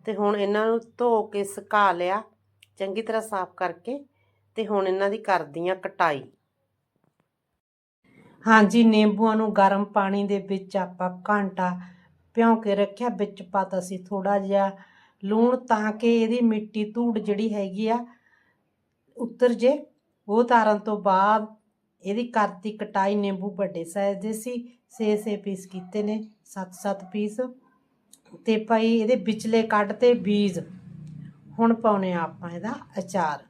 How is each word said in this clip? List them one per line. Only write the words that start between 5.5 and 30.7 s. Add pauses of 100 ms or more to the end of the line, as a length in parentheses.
ਹਾਂ
ਕਟਾਈ। (2250)
ਹਾਂਜੀ,
ਨਿੰਬੂਆਂ
ਨੂੰ
ਗਰਮ
ਪਾਣੀ
ਦੇ
ਵਿੱਚ
ਆਪਾਂ
ਘੰਟਾ (540)
ਭਿਉਂ
ਕੇ
ਰੱਖਿਆ,
ਵਿੱਚ
ਪਾਤਾ
ਸੀ
ਥੋੜ੍ਹਾ
ਜਿਹਾ (520)
ਲੂਣ,
ਤਾਂ
ਕਿ
ਇਹਦੀ
ਮਿੱਟੀ
ਧੂੜ
ਜਿਹੜੀ
ਹੈਗੀ
ਆ (1120)
ਉਤਰ
ਜੇ। (420)
ਉਹ
ਉਤਾਰਨ
ਤੋਂ
ਬਾਅਦ (480)
ਇਹਦੀ
ਕਰਤੀ
ਕਟਾਈ।
ਨਿੰਬੂ
ਵੱਡੇ
ਸਾਈਜ਼
ਦੇ
ਸੀ, (200)
ਛੇ
ਛੇ
ਪੀਸ
ਕੀਤੇ
ਨੇ, (220)
ਸੱਤ
ਸੱਤ
ਪੀਸ। (1040)
ਤੇ
ਭਾਈ
ਇਹਦੇ
ਵਿਚਲੇ
ਕੱਢ
ਤੇ
ਬੀਜ। (1000)